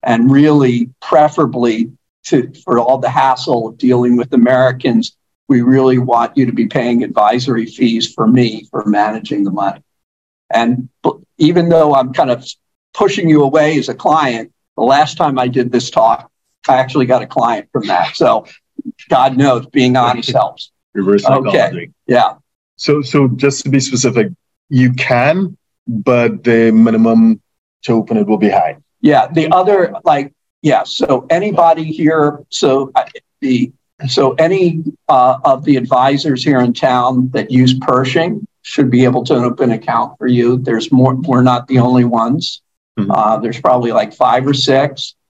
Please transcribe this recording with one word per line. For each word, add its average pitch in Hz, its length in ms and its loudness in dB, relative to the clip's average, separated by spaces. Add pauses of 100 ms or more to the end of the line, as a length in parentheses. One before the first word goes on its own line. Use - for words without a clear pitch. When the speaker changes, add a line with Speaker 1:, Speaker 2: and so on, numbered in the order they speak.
Speaker 1:
And 120 260 2
really, 135 600 2 (100)
preferably, 143 880 0 (360)
to, 127 260 -2 (100)
for 160 160 0
all 131 200 0
the 135 120 -4
hassle 127 560 -2
of 113 120 -14
dealing 123 380 2
with 120 160 -4
Americans, 127 840 0 (320)
we 127 140 2
really 131 360 2
want 120 380 -2
you 135 100 2
to 120 60 -4
be 113 140 -2
paying 120 360 -2
advisory 117 640 0
fees 113 460 -4
for 113 160 -2
me 113 420 0
for 107 140 -8
managing 104 580 -2
the 98 80 -2
money. 98 320 -6 (680)
And 123 360 -2 (140)
b-, - 80 0 (280)
even 170 300 2
though 160 260 4
I'm 131 180 0
kind 135 180 0
of 123 160 -4 (480)
pushing 196 340 0
you 151 140 6
away 151 360 2
as 123 100 -4
a 120 60 -8
client, 131 580 -2 (240)
the 110 80 -2
last 143 320 2
time 143 220 -2
I 127 100 -2
did 123 240 -2
this 123 180 -2
talk, - 400 0 (380)
I 131 80 4
actually 131 300 -2
got 123 160 0
a - 40 -12
client 117 460 -4
from 110 140 -4
that. 90 300 -2
So 113 280 0 (640)
God 131 300 0
knows 127 300 2
being 127 280 2
honest 120 340 -2
helps. 113 420 -4 (200)
Speaker 2:
Reverse 101 300 0
psychology. 110 360 0
Speaker 1:
Okay. 87 320 -4 (160)
Yeah. 120 280 2 (420)
Speaker 2:
So, 147 240 0
so 139 280 0
just 135 340 -2
to 139 80 -6
be 135 100 2
specific, 120 500 -2 (380)
you 127 240 2
can, 139 640 0 (320)
but 117 560 0
the 117 260 4
minimum 113 680 4 (440)
to - 100 -2
open 110 240 -2
it 101 80 0
will 107 100 0
be 101 140 2
high. 82 260 -2 (240)
Speaker 1:
Yeah. 139 280 4
The 160 220 -2
other, 185 440 2 (100)
like, 143 300 -2 (260)
yeah. 123 220 0
So - 480 -4
anybody 165 540 0
here, 151 680 -2
so, 135 440 -2
uh, - 120 0 (340)
the, 127 320 -2 (340)
so 131 280 0
any, 165 500 0 (240)
uh, 127 360 2
of 139 200 0
the 143 120 2
advisors 131 680 0
here 139 160 2
in 123 140 0
town 127 560 0
that 110 200 -6
use 127 220 4
Pershing 131 760 -2 (160)
should 135 280 -2
be 123 140 4
able 127 200 0
to 151 100 0
open 123 380 -2
an 110 60 -4
account 117 400 -6
for - 80 -6
you. 123 320 0
There's 117 340 -4
more, 127 220 2
we're 131 280 0
not 123 260 0
the 131 100 2
only 123 260 2
ones. 117 560 -2 (380)
Speaker 2:
Mm-hmm. 98 120 -4
Speaker 1:
Uh, 107 280 0
there's 113 200 -6
probably, 123 340 0
like, 107 200 -2
five 131 340 0
or 143 60 0
six. 135 600 -2 (140)